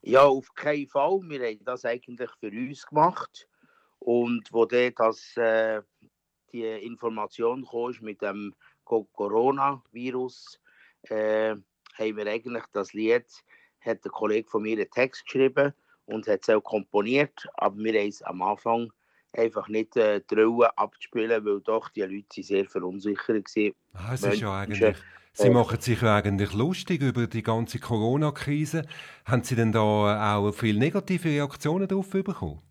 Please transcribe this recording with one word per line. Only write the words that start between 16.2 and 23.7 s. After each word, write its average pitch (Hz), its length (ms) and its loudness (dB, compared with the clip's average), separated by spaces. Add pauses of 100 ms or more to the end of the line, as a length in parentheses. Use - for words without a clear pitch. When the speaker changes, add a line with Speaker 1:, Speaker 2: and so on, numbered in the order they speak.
Speaker 1:
hat 101 140 2
es - 80 0
auch 107 120 4
komponiert. 110 920 -2
Aber 101 240 -2
wir 107 240 0
haben 101 80 -2
es - 120 -14
am 92 200 -8
Anfang 113 500 -2 (400)
einfach 110 380 -2
nicht, 110 260 -4
äh, 107 320 4
trauen 113 480 4
abzuspielen, 110 680 -2
weil 101 160 -2
doch 110 260 -2
die - 140 -8
Leute 98 320 -6
sind - 140 -12
sehr 98 180 0
verunsichert 98 880 -4
waren. 107 180 2 (200)